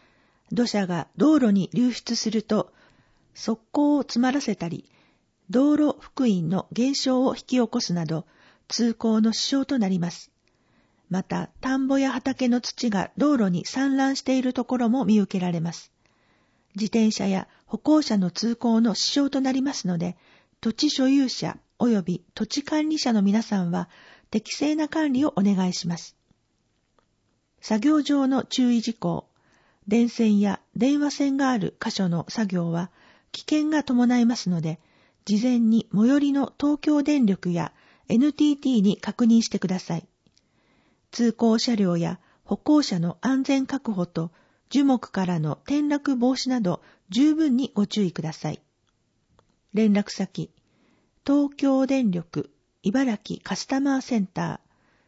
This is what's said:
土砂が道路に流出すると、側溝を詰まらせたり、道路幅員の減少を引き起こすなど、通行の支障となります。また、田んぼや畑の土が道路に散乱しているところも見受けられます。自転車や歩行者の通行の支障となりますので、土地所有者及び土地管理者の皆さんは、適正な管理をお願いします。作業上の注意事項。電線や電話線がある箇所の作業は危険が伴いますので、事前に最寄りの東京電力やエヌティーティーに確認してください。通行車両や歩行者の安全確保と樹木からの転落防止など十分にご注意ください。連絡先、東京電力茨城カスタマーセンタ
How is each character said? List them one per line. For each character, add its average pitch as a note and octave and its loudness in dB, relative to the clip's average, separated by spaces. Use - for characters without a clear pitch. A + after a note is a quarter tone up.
土 A3 0
砂 G3+ -2
が E3+ -4
道 C#4+ 4
路 A3+ 4
に G3 0
流 A#3+ 0
出 - -8
す A3 -4
る G#3+ -2
と、 - -2
側 - -6
溝 D4 2
を C4 0
詰 - -2
ま B3+ 2
ら C#4 -2
せ G#3+ -4
た E3+ -8
り、 - -10
道 C#4+ 4
路 D4+ 2
幅 - -4
員 F3+ 2
の F#3 -2
減 C4 0
少 C4 0
を - -2
引 - -14
き - -20
起 A#3 2
こ A#3+ -4
す - -4
な E3+ -2
ど、 D#3+ -6
通 A#3 -2
行 A3 0
の A3 2
支 - -4
障 C#4 0
と C#4 -2
な G3 2
り F#3+ 0
ま E3+ -4
す。 - -18
ま F#3 -4
た、 F3 -6
田 C4 -2
ん C4+ -2
ぼ C4+ 2
や C4+ 0
畑 C4 -2
の A#3+ 2
土 - -6
が F#3+ -2
道 D4 2
路 G3+ 2
に F3 -2
散 C4+ -2
乱 C4+ 0
し - -8
て C4 0
い B3+ 0
る B3+ -2
と A#3+ -4
こ B3+ -2
ろ A#3+ 0
も B3 0
見 G#3 4
受 F#3+ -2
け F3+ -4
ら F3 -2
れ E3+ -4
ま E2+ -6
す。 - -20
自 G#3 -4
転 A3 2
車 - -2
や G3 -2
歩 - -8
行 D4+ 4
者 A3 0
の F3+ 2
通 A#3 -4
行 A3+ 2
の A3+ 2
支 - -4
障 C#4 2
と C4+ -2
な C4 0
り C4 0
ま C4+ -2
す - -8
の F3+ -2
で、 F3 -6
土 A3 -2
地 D4+ 0
所 C4 2
有 C4+ 4
者 - -8
及 A3+ 2
び F3 -4
土 G#3+ -6
地 - -6
管 D4+ -2
理 D#4 -2
者 B3 -2
の G#3+ 2
皆 G3+ 2
さ G3+ -2
ん F3 -2
は、 F3 -4
適 - -6
正 D4+ 0
な D#4 -2
管 D#4 -2
理 B3+ 0
を - -4
お G3+ 0
願 F#3+ 2
い F3+ -2
し - -8
ま E3+ -4
す。 - -20
作 G#3+ -2
業 D4 2
上 C#4+ 0
の C4 0
注 B3 0
意 A#3 2
事 A3+ -4
項。 E3+ -6
電 A#3 2
線 G#3+ 2
や G3+ 0
電 C4+ 2
話 D4 -2
線 C#4 -2
が C4+ 0
あ B3 0
る - -6
箇 A3+ -6
所 F#3+ -2
の E3+ -2
作 G#3+ -4
業 E3+ -2
は F3 -4
危 - -14
険 D4+ 0
が D#4 0
伴 B3 2
い A#3+ 4
ま A#3+ 2
す - -6
の E3+ -2
で、 D#3+ -6
事 G#3 0
前 B3 2
に A3 2
最 G#3+ 4
寄 C#4+ 4
り C#4+ 0
の C#4 0
東 D4 0
京 D4 2
電 C#4+ 2
力 F3+ 0
や E3+ -4
エ - 0
ヌ C#4+ 4
テ D4+ 0
ィ D4 4
ー C#4 -4
テ C#4 -4
ィ B3+ 2
ー - 4
に F#3+ 4
確 A#3 -2
認 A3+ 6
し - -4
て G3+ -2
く F3+ -4
だ F#3 -4
さ E3+ -8
い。 - -16
通 A#3 0
行 A3+ 2
車 A#3 -2
両 F#3 2
や E3+ -4
歩 F3 -4
行 D4+ 2
者 G3+ -2
の E3+ -4
安 C4+ 0
全 C4+ 0
確 C4 -6
保 F3+ -2
と E3+ -6
樹 C#4+ 2
木 C4 0
か F#3 -2
ら F3+ -2
の D3+ -4
転 D4 0
落 D4 -2
防 B3 2
止 B3+ -6
な B3+ 0
ど F3+ -2
十 C#4+ 4
分 D4+ 2
に C4 -2
ご G3+ 0
注 G#3 -2
意 E3+ -2
く - -8
だ D#3+ -6
さ - -6
い。 - -14
連 G#3+ 4
絡 G3+ 0
先、 - -8
東 C#4+ 2
京 C4+ 2
電 C4 0
力 E3 -6
茨 A#3+ 0
城 - -10
カ - -8
ス - -8
タ C4+ -2
マ C#4 0
ー - -6
セ A#3 -2
ン F#3+ -2
タ - -6